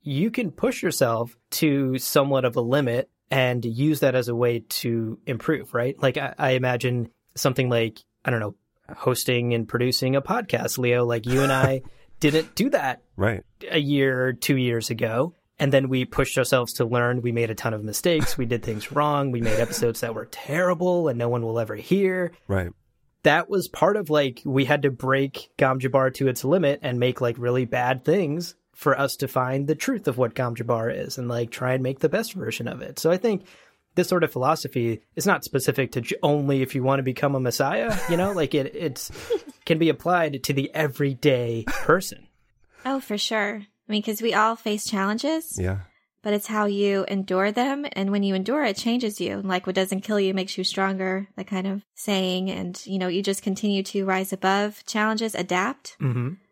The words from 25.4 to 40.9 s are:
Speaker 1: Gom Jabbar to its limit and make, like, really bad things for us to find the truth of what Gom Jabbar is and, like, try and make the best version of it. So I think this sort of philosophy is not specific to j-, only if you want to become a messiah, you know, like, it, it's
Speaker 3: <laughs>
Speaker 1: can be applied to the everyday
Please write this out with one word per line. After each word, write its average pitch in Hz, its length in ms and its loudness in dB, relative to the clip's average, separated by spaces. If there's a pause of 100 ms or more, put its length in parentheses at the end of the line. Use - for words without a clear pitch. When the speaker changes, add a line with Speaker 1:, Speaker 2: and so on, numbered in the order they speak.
Speaker 1:
Gom 131 220 4
Jabbar 131 360 2
to 139 120 0
its 123 180 0
limit 143 380 2
and 123 160 -2
make, 123 220 0
like, 120 180 0
really 123 260 0
bad 127 400 -2
things 165 520 0 (180)
for 131 240 2
us 139 180 0
to 139 120 -4
find 135 400 0
the 156 80 2
truth 226 320 -2
of 120 100 -2
what 120 160 2
Gom 120 220 -2
Jabbar 117 360 0 (140)
is - 120 -10
and, 120 100 -4
like, 117 240 -2
try 127 220 -2
and 131 100 0
make 135 160 -4
the 160 80 2
best 220 240 -2
version 120 340 -6
of - 160 -8
it. - 160 -12
So 165 140 2
I 185 60 2
think 208 260 0 (500)
this 180 140 2
sort 175 160 4
of 143 80 -2
philosophy 127 680 0 (120)
is 135 120 -2
not 180 180 2
specific 131 480 0
to 127 80 -2
j-, - 240 -6
only 139 380 2
if 127 120 -4
you 131 80 -2
want 135 160 2
to 135 60 -4
become 139 320 0
a 131 40 0
messiah, 165 560 0 (140)
you 170 60 2
know, 190 160 0
like, 160 240 -2
it, 135 180 -2
it's - 380 -6 (260)
Speaker 3:
<laughs> - 280 -14
Speaker 1:
can 160 120 2
be 160 120 4
applied 156 520 0
to 143 100 -2
the 139 220 -2
everyday 131 960 0